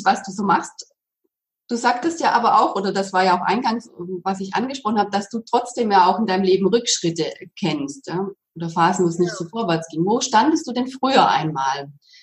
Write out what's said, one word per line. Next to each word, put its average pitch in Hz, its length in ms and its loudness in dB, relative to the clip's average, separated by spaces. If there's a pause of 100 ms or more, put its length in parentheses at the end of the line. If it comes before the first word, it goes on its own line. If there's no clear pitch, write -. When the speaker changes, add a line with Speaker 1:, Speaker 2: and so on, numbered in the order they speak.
Speaker 1:
was 208 180 2
du - 80 -12
so 196 120 -6
machst. - 480 -2 (760)
Du 240 80 -4
sagtest 247 460 0
ja 254 100 2
aber 226 300 4
auch, 330 140 0
oder 196 180 -2
das 190 180 -2
war 185 120 2
ja 180 140 4
auch 180 80 -8
eingangs, 226 440 -2 (340)
was 190 160 -4
ich 190 140 -8
angesprochen 233 460 -2
habe, 196 100 0
dass 202 200 -4
du 233 100 -6
trotzdem 233 520 -2
ja 196 160 6
auch 190 120 2
in 226 80 0
deinem 190 160 0
Leben 190 240 4
Rückschritte 175 580 0 (340)
kennst, 139 480 -4
ja? 190 200 -4 (280)
Oder 165 140 -8
Phasen, 170 340 2
wo 175 60 2
es 165 100 -2
nicht 175 120 2
Speaker 2:
Ja. - 40 -12
Speaker 1:
so 170 140 -8
vorwärts 170 400 -2
ging. 160 160 -2
Wo 226 160 0
standest 277 460 2
du 254 40 -6
denn 254 160 -2
früher 262 400 2
einmal? 143 640 -2 (320)